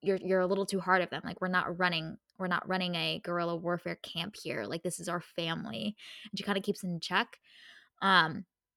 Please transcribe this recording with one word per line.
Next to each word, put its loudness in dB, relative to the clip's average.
you're, 2
you're 4
a 4
little 2
too -2
hard 6
of -2
them. -6
Like, -8
we're 0
not 0
running, 0
we're -4
not 0
running 0
a -2
guerrilla 0
warfare -4
camp -8
here. -4
Like, -4
this -4
is -6
our -2
family." -4
And -8
she -6
kinda 0
keeps -4
in -2
check. -2
Um, 6